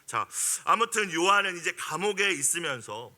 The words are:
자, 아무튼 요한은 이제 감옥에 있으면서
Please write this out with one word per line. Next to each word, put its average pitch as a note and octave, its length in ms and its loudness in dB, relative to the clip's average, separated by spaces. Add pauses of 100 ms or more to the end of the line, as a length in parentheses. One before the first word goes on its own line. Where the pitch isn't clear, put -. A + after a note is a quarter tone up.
자, A2 200 -2 (380)
아무튼 G#3+ 480 2
요한은 F#3+ 460 4
이제 E3+ 140 -2
감옥에 G3 580 -2
있으면서 C#3 880 -4